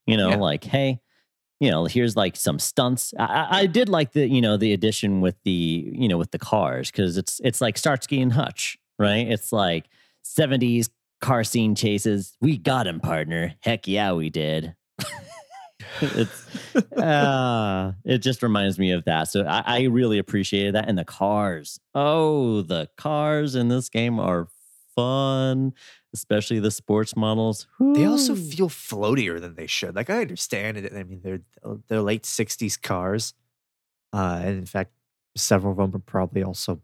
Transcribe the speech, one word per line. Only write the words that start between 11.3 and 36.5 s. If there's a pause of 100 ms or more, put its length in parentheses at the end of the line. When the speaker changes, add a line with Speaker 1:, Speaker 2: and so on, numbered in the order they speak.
Speaker 1:
scene
chases.
We
got
him,
partner.
Heck
yeah,
we
did. (240)
<laughs> (960)
It's,
Speaker 2:
<laughs>
Speaker 1:
uh, (120)
it
just
reminds
me
of
that.
So
I,
I
really
appreciated
that.
And
the
cars. (160)
Oh,
the
cars
in
this
game
are (460)
fun, (400)
especially
the
sports
models. (120)
Speaker 2:
They
also
Speaker 1:
Whoo.
Speaker 2:
feel
floatier
than
they
should.
Like,
I
understand
it.
I
mean,
they're, (460)
they're
late
sixties
cars. (800)
Uh,
and
in
fact, (440)
several
of
them
are
probably
also,